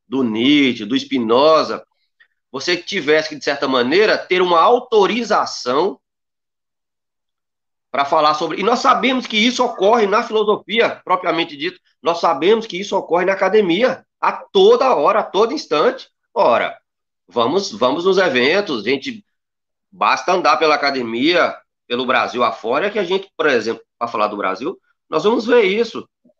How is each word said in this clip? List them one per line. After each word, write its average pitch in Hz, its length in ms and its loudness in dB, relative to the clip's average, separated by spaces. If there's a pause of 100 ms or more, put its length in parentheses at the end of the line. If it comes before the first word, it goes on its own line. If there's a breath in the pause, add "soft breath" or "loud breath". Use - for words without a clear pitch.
do 131 160 -4
Nietzsche, 123 600 0
do 117 120 -2
Spinoza, 127 880 0 (680 soft breath)
você 156 240 -4
tivesse 156 540 -2
que, 151 60 -14
de 139 80 -16
certa 139 240 -4
maneira, 135 500 2
ter 180 240 -2
uma 175 180 2
autorização 196 1400 0 (1900)
pra 135 120 0
falar 151 300 2
sobre. 156 260 -6
E 196 40 -4
nós 233 160 2
sabemos 254 480 0
que 220 100 -6
isso 240 260 2
ocorre 208 440 2
na 214 160 0
filosofia, 214 840 -2
propriamente 165 500 -2
dito, 151 240 -8 (220)
nós 170 180 -2
sabemos 196 460 2
que 175 140 -10
isso 196 180 -6
ocorre 180 280 -2
na 190 80 0
academia, 196 720 0 (160)
a - 120 -2
toda 262 640 4
hora, 175 240 2
a 190 40 0
todo 226 300 -2
instante. 226 560 -2 (240)
Ora, 113 440 0 (500)
vamos, 139 440 -2
vamos 131 340 -2
nos 190 120 2
eventos, 151 640 0
a 98 80 -6
gente, 135 340 -6 (680)
basta 107 400 -2
andar 156 260 2
pela 156 160 2
academia, 135 840 0 (320)
pelo 123 180 -4
Brasil 120 380 0
afora, 120 460 -2
que 214 80 -8
a 208 60 0
gente, 190 340 -4
por 156 100 0
exemplo, 113 360 -2 (140)
pra 117 100 -6
falar 107 200 -2
do 101 100 -10
Brasil, 98 400 -6 (300)
nós 156 160 -2
vamos 226 220 0
ver 240 200 4
isso, 196 420 -4 (320)